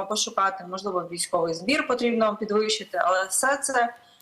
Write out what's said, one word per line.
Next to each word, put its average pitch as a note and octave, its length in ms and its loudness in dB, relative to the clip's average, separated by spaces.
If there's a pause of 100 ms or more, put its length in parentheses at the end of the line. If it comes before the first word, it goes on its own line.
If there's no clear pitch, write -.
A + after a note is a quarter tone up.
е, G3 60 -4
пошукати, F#3+ 600 -2
можливо, F#3 440 -4
військовий E3+ 420 0
збір C4 320 0
потрібно A#3 500 2
підвищити, G#3+ 680 -2
але F#3 200 4
все C4+ 320 2
це, B3 380 0 (280)